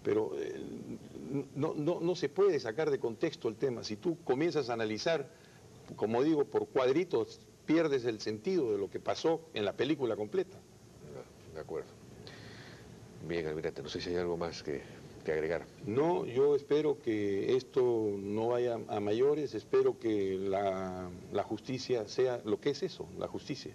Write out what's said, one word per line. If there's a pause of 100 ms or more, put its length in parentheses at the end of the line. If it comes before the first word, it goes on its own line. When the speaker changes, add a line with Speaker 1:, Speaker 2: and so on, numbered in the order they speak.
Speaker 1:
Pero,
eh, (1000)
no,
no,
no
se
puede
sacar
de
contexto
el
tema.
Si
tú
comienzas
a
analizar, (680)
como
digo,
por
cuadritos, (240)
pierdes
el
sentido
de
lo
que
pasó (120)
en
la
película
completa. (960)
Speaker 2:
De
acuerdo. (1400)
Bien,
almirante,
no
sé
si
hay
algo
más
que, (420)
que
agregar. (200)
Speaker 1:
No,
yo
espero
que
esto
no
vaya
a
mayores,
espero
que
la, (220)
la
justicia
sea
lo
que
es
eso, (120)
la
justicia.